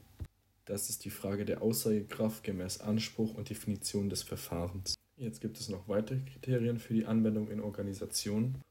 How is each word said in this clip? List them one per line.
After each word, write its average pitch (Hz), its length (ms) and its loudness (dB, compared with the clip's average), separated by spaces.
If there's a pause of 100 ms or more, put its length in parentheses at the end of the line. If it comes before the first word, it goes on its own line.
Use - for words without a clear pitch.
(680)
Das 101 240 -2
ist - 140 -6
die 98 60 -4
Frage 101 340 -2
der - 180 0
Aussagekraft 110 840 2
gemäß 92 360 -2
Anspruch 110 540 2
und 104 140 -6
Definition 101 600 0
des 92 120 -2
Verfahrens. 90 720 -4 (220)
Jetzt 117 240 -6
gibt 110 180 -4
es - 100 -6
noch 95 200 -6
weitere 110 300 0
Kriterien 120 600 0
für - 140 -4
die 110 140 4
Anwendung 107 440 4
in 104 100 -2
Organisationen. 104 960 0 (140)